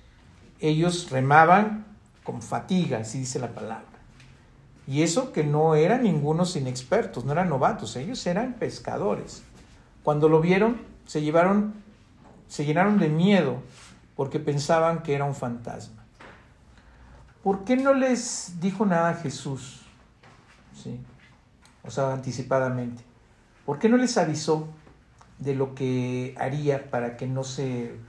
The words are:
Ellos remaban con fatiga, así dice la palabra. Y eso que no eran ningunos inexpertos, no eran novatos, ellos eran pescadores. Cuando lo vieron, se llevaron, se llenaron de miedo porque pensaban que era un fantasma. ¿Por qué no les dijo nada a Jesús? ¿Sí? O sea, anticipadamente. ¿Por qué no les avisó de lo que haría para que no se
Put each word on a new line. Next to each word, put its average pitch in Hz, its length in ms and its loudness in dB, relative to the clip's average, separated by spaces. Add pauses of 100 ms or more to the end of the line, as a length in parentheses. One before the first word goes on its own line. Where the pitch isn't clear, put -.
(600)
Ellos 165 500 0
remaban 160 760 6 (400)
con 123 160 -10
fatiga, 131 600 -2
así 110 180 -8
dice 131 200 -6
la 113 160 -8
palabra. 107 300 -12 (1000)
Y 139 160 0
eso 170 300 0
que 151 120 0
no 151 300 4
eran 196 300 4
ningunos 160 520 2
inexpertos, 131 720 -2
no 139 60 -2
eran 175 180 0
novatos, 156 460 0
ellos 170 300 -8
eran 226 280 -2
pescadores. 143 880 -6 (600)
Cuando 151 280 4
lo 160 100 6
vieron, 196 380 4 (260)
se - 160 -6
llevaron, 180 540 2 (720)
se - 160 -6
llenaron 185 340 4
de 170 120 4
miedo 160 500 4 (560)
porque 139 240 -4
pensaban 160 600 0
que 143 120 -2
era 143 120 -2
un 139 80 -4
fantasma. - 680 -10 (1400)
¿Por 196 220 -2
qué 254 120 2
no 277 160 4
les 254 680 -2
dijo 196 260 0
nada 170 240 2
a 165 40 -2
Jesús? - 680 -10 (920)
¿Sí? 123 240 -14 (840)
O - 80 -16
sea, 135 240 -2
anticipadamente. 127 880 -4 (640)
¿Por 143 120 -4
qué 220 120 4
no 247 80 6
les 247 180 0
avisó 156 520 0 (680)
de 139 160 -4
lo 131 200 -2
que 127 640 -2
haría 139 520 -2
para 120 280 -4
que 131 80 -6
no 131 180 -4
se 123 500 -6 (140)